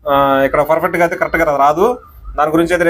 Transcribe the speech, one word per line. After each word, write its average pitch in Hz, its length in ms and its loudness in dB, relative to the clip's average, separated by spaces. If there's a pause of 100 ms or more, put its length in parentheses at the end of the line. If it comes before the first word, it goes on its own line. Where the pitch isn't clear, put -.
ఆ, 139 360 2
ఇక్కడ 147 160 0
పర్ఫెక్ట్గా 160 420 0
అయితే 170 120 -2
కరెక్ట్గా 156 420 -2
రాదు. 170 420 2 (380)
దాని 151 140 0
గురించి 170 220 0
అయితే 175 160 0